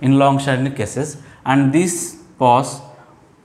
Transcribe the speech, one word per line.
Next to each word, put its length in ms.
in 160
long 220
standing 340
cases, 440
and 280
this 460
pus, 400